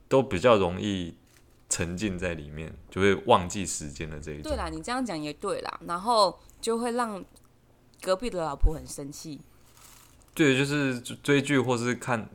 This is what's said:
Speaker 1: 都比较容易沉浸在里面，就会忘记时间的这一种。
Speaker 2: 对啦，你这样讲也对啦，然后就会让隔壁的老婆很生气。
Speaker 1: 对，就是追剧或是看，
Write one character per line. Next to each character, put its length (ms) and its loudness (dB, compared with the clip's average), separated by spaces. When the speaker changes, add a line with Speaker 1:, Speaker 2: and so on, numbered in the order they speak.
Speaker 1:
都 160 4
比 160 -2
较 160 8
容 260 2
易 340 -2
沉 260 -4
浸 220 -2
在 160 -4
里 160 -10
面， 240 -10
就 120 -4
会 120 6
忘 220 6
记 180 -4
时 240 -8
间 200 -10
的 100 -10
这 120 -10
一 100 -10
种。 20 -12
Speaker 2:
对 120 -4
啦， 140 -6
你 120 -8
这 100 -8
样 140 -2
讲 120 -6
也 160 -6
对 280 -4
啦， 240 -8
然 160 -6
后 380 4
就 180 -2
会 140 -2
让 300 -4
隔 140 0
壁 140 -4
的 120 -4
老 140 -4
婆 180 4
很 140 -10
生 240 -12
气。 300 -14
Speaker 1:
对， 240 6
就 80 4
是 340 0
追 420 2
剧 160 2
或 200 2
是 180 0
看， 400 -4